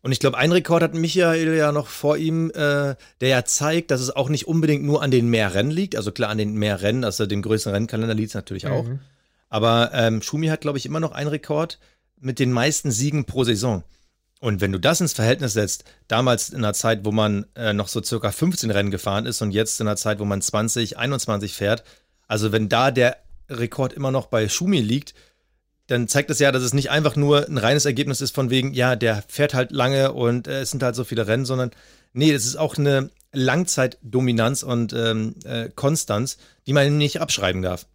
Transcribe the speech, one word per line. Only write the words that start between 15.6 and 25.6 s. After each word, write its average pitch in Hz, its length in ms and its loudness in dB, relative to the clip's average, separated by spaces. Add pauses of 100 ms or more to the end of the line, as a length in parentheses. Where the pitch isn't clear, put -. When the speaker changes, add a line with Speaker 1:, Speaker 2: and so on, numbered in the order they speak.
Speaker 1:
damals 120 440 0
in - 80 -10
einer 107 160 0
Zeit, 110 300 0
wo 107 60 0
man, 107 440 0
äh, 110 180 -2
noch 101 160 -2
so 110 140 -4
circa 110 280 -2
fünfzehn 165 400 0
Rennen 101 220 0
gefahren 101 340 -2
ist 120 160 -6
und 104 80 -2
jetzt 107 300 -2
in 110 80 0
einer 104 80 -2
Zeit, 107 240 -4
wo 107 40 -4
man 98 180 -2
zwanzig, 113 540 -2
einundzwanzig 117 580 -4
fährt, 104 300 0 (440)
also 107 240 0
wenn 107 160 2
da 127 240 4
der 123 260 2 (320)
Rekord 123 420 -4
immer 135 200 -4
noch 131 140 -2
bei 110 220 0
Schumi 175 320 2
liegt, 117 340 -2 (720)